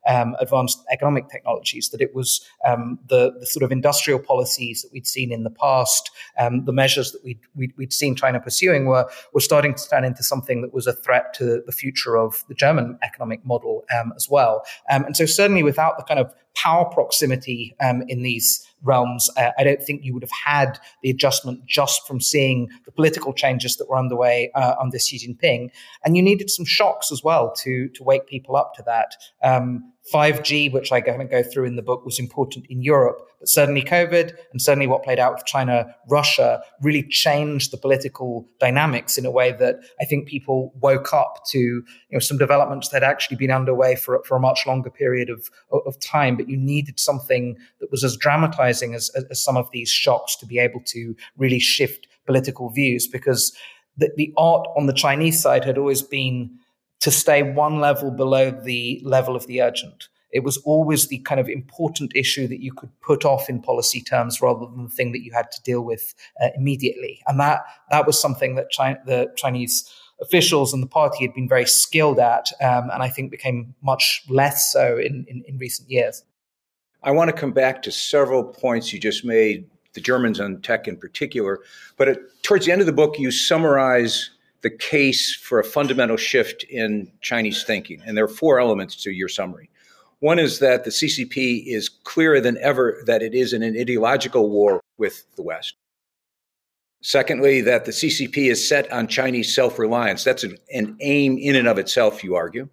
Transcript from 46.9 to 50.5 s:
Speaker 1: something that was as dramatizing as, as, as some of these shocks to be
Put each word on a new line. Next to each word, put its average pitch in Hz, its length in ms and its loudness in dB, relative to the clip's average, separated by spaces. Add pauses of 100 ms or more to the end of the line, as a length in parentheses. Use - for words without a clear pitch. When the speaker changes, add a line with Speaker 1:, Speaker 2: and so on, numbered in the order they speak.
Speaker 1:
something 127 580 -2 (220)
that - 100 -12
was 131 140 -2
as 117 140 0
dramatizing 143 800 2
as, 113 200 -6
as, 131 160 -4
as 123 100 -6
some 135 140 0
of 123 160 -2
these 120 180 -8
shocks - 480 0
to - 80 -20
be 120 140 -4